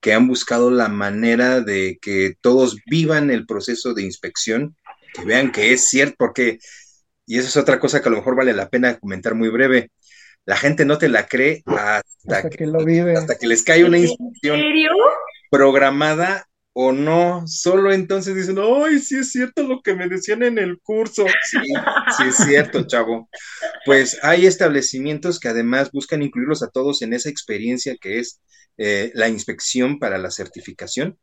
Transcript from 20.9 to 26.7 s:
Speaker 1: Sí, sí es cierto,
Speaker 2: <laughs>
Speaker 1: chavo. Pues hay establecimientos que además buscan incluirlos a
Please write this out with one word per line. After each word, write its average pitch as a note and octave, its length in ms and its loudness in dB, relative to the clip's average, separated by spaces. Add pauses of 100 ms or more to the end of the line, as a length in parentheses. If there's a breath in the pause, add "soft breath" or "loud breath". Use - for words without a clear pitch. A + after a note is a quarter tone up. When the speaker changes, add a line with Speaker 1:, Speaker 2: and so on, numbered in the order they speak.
Speaker 1:
Sí, - 200 -2 (460)
sí A#3+ 220 0
es B2+ 80 0
cierto, D3 460 2
Speaker 2:
<laughs> - 40 -6
Speaker 1:
chavo. A#2 420 -2 (560 loud breath)
Pues C3+ 380 4
hay F3 240 4
establecimientos D3+ 960 0
que B2 80 -6
además A#2 440 0
buscan C#3+ 300 -4
incluirlos C#3 400 -4
a A2+ 80 -8